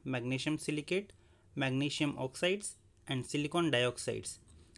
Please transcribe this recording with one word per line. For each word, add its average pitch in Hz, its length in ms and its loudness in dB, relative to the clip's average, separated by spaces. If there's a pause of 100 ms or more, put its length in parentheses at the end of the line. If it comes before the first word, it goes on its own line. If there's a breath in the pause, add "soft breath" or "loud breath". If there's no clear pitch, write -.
magnesium 131 540 0
silicate, 156 560 -2 (420 soft breath)
magnesium 139 600 0
oxides, 180 600 -2 (300)
and 131 200 -2
silicon 151 440 2
dioxides. 123 680 0 (400 soft breath)